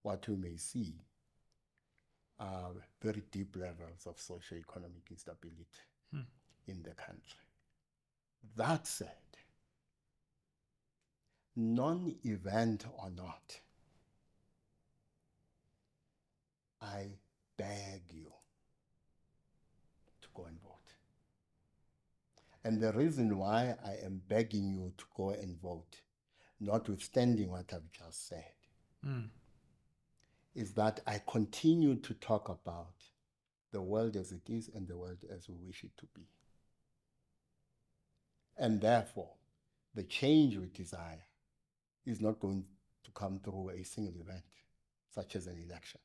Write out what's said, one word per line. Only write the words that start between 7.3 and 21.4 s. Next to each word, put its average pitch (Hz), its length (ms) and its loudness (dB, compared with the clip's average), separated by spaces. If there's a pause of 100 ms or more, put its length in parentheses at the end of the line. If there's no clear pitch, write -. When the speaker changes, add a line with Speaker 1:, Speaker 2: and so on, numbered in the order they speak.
Speaker 1:
That 135 320 2
said, - 300 -8 (2500)
non-event 113 1300 2 (120)
or 95 140 -8
not, 90 480 -12 (3250)
I 101 300 -6 (460)
beg 98 440 -8 (100)
you 78 200 -14 (1900)
to - 120 -20
go 87 120 -12
and 80 160 -14
vote. 95 100 -20 (1900)